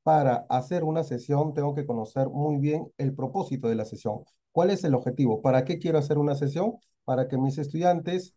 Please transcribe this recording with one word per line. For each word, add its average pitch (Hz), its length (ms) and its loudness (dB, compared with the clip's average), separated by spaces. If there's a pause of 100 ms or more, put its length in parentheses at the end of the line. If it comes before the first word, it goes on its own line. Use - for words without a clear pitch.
Para 139 480 2
hacer 160 340 0
una 156 200 0
sesión 143 500 -2
tengo 143 220 -2
que 147 100 -4
conocer 120 420 -2
muy 147 300 0
bien 151 400 0
el 135 160 -2
propósito 131 540 -4
de 113 80 0
la 107 100 -4
sesión. 107 380 -6 (280)
¿Cuál 180 200 4
es 190 120 -2
el 143 120 4
objetivo? 123 480 0
¿Para 127 200 4
qué 165 140 -4
quiero 160 220 0
hacer 143 180 0
una 147 160 2
sesión? 147 400 -2 (320)
Para 127 220 0
que 131 100 -4
mis 135 220 0
estudiantes 170 760 0